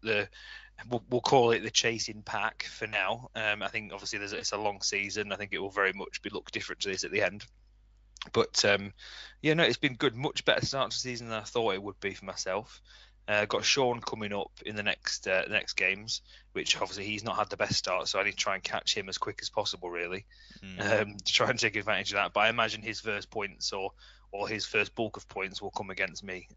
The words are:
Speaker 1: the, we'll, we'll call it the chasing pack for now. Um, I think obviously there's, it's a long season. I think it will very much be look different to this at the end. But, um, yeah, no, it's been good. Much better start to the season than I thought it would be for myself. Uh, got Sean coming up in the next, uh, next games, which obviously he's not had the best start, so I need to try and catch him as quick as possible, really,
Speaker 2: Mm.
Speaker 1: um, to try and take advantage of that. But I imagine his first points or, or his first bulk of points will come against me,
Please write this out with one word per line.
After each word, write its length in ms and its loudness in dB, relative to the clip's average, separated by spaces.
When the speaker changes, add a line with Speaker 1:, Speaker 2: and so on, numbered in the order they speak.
Speaker 1:
the, 260 0
we'll, 220 -2
we'll 120 2
call 300 8
it 120 2
the 80 -4
chasing 500 0
pack 420 -4
for 220 -8
now. 500 -2
Um, 280 0
I 40 0
think 240 -6
obviously 280 -6
there's, 120 -6
it's 200 -4
a 60 -2
long 260 -2
season. 500 0
I 40 -4
think 160 -8
it 60 -2
will 120 -4
very 220 4
much 280 -8
be 80 -6
look 220 -8
different 300 -6
to 80 -2
this 140 -2
at 80 -6
the 120 2
end. 200 0
But, 320 4
um, 300 4
yeah, 140 4
no, 80 6
it's 140 6
been 180 0
good. 200 2
Much 300 -2
better 180 4
start 280 0
to 60 -4
the 40 -2
season 280 -6
than 100 -2
I 40 -6
thought 300 2
it 80 -2
would 180 -8
be 140 -4
for 120 -14
myself. 540 -4
Uh, 180 4
got 200 0
Sean 360 4
coming 300 -4
up 200 -4
in 80 -6
the 80 -2
next, 440 -2
uh, 220 4
next 240 0
games, 480 0
which 260 2
obviously 260 -4
he's 180 -4
not 140 -2
had 120 2
the 80 -8
best 160 2
start, 340 0
so 120 2
I 40 6
need 80 2
to 60 -6
try 160 2
and 100 -4
catch 320 0
him 140 -4
as 80 -4
quick 240 -4
as 80 -4
possible, 400 -2
really, 360 -4
Speaker 2:
Mm. 380 2
Speaker 1:
um, 160 -4
to 160 -2
try 160 6
and 80 2
take 180 4
advantage 360 0
of 60 0
that. 160 2
But 80 4
I 80 8
imagine 340 0
his 180 -6
first 300 -6
points 420 -6
or, 200 -4
or 160 -2
his 180 -2
first 280 0
bulk 240 -2
of 100 -16
points 320 -6
will 120 -8
come 180 -6
against 340 -4
me, 340 -10